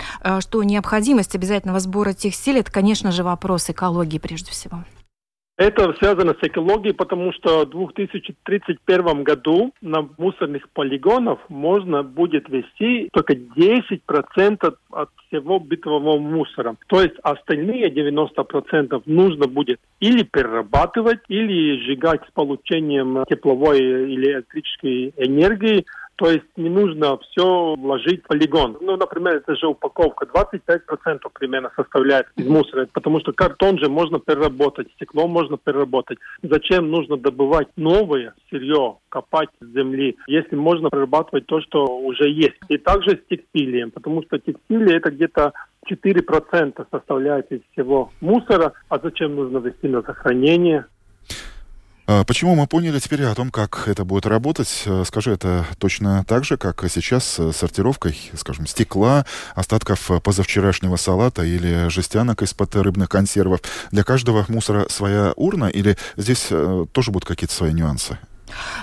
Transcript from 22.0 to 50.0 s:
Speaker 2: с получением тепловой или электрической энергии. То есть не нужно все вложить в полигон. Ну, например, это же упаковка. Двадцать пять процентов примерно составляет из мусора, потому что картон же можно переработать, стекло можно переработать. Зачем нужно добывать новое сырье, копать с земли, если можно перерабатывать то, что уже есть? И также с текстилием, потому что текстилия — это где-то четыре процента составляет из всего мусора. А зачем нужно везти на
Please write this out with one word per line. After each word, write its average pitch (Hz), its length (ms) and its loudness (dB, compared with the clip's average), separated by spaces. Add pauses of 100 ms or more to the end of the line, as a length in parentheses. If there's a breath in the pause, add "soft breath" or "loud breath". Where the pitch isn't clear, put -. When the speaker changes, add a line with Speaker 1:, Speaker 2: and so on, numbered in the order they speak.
Speaker 2:
с - 60 -20
получением 139 960 -2
тепловой 139 500 2
или 131 520 2
электрической 131 840 -6
энергии. 185 680 2 (360 loud breath)
То 165 80 4
есть 156 160 2 (100)
не 165 140 -4
нужно 156 480 2
все 180 580 0
вложить 135 480 -2
в - 40 -20
полигон. 147 520 2
Ну, 185 160 -2
например, 175 420 0
это 143 180 -4
же 165 100 -2
упаковка. 156 600 0
Двадцать 196 340 0
пять 170 240 0
процентов 147 480 -6
примерно 131 420 -6
составляет 135 600 2
из - 120 -4
мусора, 139 460 2
потому 151 280 0
что - 120 -6
картон 190 460 2
же 143 100 0
можно 160 300 0
переработать, 143 760 0
стекло 151 320 -2
можно 160 300 -2
переработать. 131 640 -2 (240 loud breath)
Зачем 175 480 2
нужно 147 260 -2
добывать 139 580 0
новое 160 600 0 (160)
сырье, 135 480 -2 (100)
копать 151 400 -4 (120)
с 120 120 -20
земли, 131 420 -2 (120 loud breath)
если 156 280 0
можно 156 360 2
перерабатывать 143 560 -2
то, 160 140 0
что 147 260 -2
уже 131 420 -2
есть? 160 300 2 (100)
И 151 80 0
также 190 400 2
с - 100 -16
текстилием, 127 640 -4
потому 151 320 -6
что - 160 -6
текстилия — 208 600 2
это 165 100 -2
где-то 147 440 0 (340 loud breath)
четыре 190 340 0
процента 156 720 0
составляет 139 600 -2
из 123 100 -8 (100)
всего 131 400 0 (100)
мусора. 185 520 2 (160 loud breath)
А 147 100 -2
зачем 156 360 -6
нужно 131 220 -4
везти 123 300 -6
на 123 160 -2